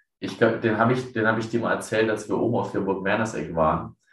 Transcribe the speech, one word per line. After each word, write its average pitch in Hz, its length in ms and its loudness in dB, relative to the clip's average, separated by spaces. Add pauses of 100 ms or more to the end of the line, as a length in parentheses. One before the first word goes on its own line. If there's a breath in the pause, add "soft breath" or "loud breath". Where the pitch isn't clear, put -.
(200 soft breath)
Ich - 180 -8
glaub, 113 220 4
den 107 180 2
hab 117 120 4
ich, 127 220 0
den 110 140 0
hab 110 120 2
ich 113 100 -4
dir 117 120 0
mal 92 140 0
erzählt, 110 360 0
als 107 180 -4
wir 95 100 0
oben 107 180 0
auf 95 160 -2
der 98 80 -2
Burg 95 220 -2
Mernerseck 98 520 -2
waren, 80 420 0 (160)